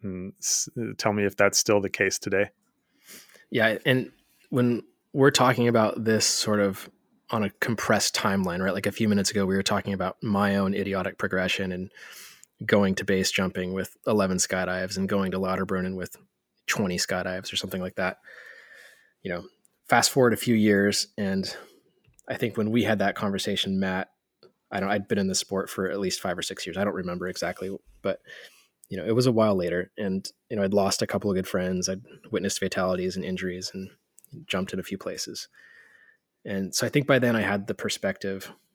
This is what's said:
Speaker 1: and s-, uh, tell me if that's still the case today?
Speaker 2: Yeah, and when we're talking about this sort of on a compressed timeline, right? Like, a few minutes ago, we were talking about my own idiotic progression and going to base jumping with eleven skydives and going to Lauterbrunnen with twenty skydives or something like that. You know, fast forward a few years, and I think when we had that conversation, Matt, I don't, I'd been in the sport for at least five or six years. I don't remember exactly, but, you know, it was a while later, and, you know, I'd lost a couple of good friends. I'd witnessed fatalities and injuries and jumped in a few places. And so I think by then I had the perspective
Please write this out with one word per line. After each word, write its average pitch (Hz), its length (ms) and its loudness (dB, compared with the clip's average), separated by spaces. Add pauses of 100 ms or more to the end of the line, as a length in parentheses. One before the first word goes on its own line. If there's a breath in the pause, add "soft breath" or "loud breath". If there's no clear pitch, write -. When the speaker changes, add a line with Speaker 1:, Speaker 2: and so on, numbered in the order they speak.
Speaker 1:
and 95 360 -8
s-, - 300 -2 (100)
uh, 110 180 -6
tell 107 160 0
me 104 120 0
if 98 100 -2
that's 101 220 4
still 104 240 4
the 98 80 -2
case - 300 0
today? 98 320 0 (1000 loud breath)
Speaker 2:
Yeah, 113 360 2
and 127 260 2 (380)
when 120 340 2 (300)
we're 139 180 6
talking 123 360 4
about 113 360 2
this 110 220 2
sort - 340 0
of 98 300 -2 (400)
on 110 140 0
a 98 60 0 (100)
compressed - 560 2
timeline, 92 480 0
right? 95 100 0
Like, 98 120 -4
a 101 60 0
few 110 180 2
minutes 101 220 2
ago, 101 140 0
we 95 100 2
were 95 80 2
talking 101 300 0
about 92 280 -4
my 101 360 2
own 98 160 2
idiotic 95 440 -2
progression 92 540 -2
and 92 200 -8 (720 loud breath)
going 101 300 4
to 98 100 -4
base 95 260 2
jumping 92 420 -2
with 95 240 -6 (100)
eleven 98 300 2
skydives 92 600 -2
and 95 120 -2
going 98 220 0
to 95 80 -2
Lauterbrunnen 92 560 -2
with 90 220 -10 (480)
twenty 90 320 -2
skydives 92 540 -4
or - 40 -8
something 92 260 -6
like 92 140 -6
that. 92 240 -4 (1040 loud breath)
You 95 80 -6
know, 87 120 -6 (440)
fast 117 240 4
forward 123 220 6
a - 40 2
few 120 180 2
years, 104 520 4 (100)
and 95 360 -2 (720 loud breath)
I - 80 -4
think 117 220 -4
when 107 140 0
we 117 120 4
had 107 160 2
that 98 160 0
conversation, 98 640 -2
Matt, 95 300 -2 (600)
I 101 80 -4
don't, 95 100 0
I'd 104 180 0
been 104 100 0
in 98 100 2
the 95 80 -2
sport - 340 -2
for 95 200 -2
at 90 100 -4
least 95 220 -4
five 90 160 -2
or 87 40 -8
six - 240 -8
years. 87 120 -8
I 98 60 0
don't 101 100 0
remember 90 340 -6
exactly, 92 480 -6 (260)
but, - 180 -2 (680 loud breath)
you 95 80 -8
know, 82 80 -6
it 113 100 2
was 123 120 4
a 127 40 6
while 208 240 4
later, 175 420 -2
and, 196 320 -4 (200)
you 110 80 -4
know, 101 60 0
I'd 98 100 0
lost 98 280 2
a 110 60 0
couple 104 220 -2
of 95 60 2
good 92 120 -2
friends. 92 400 -2
I'd 95 140 -6 (300)
witnessed 101 280 -2
fatalities 92 560 -2
and 92 80 -4
injuries 92 500 -6
and 95 160 -10 (560)
jumped 95 280 -4
in 95 60 -4
a 90 40 -6
few 95 140 -8
places. - 500 -10 (960 soft breath)
And 98 320 -4
so - 100 0
I 117 40 -2
think 143 180 2
by 135 120 6
then 120 160 4
I 110 60 2
had 101 260 0
the 104 60 -4
perspective 98 800 -6 (240)